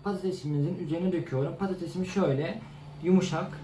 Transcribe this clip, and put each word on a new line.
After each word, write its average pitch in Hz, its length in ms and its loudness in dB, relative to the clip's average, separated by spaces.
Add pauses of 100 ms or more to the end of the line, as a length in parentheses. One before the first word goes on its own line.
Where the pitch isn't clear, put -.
patatesimizin 175 800 0
üzerine 175 260 2
döküyorum. 143 440 0
Patatesim 180 500 -2
şöyle 170 540 2 (420)
yumuşak. 180 600 4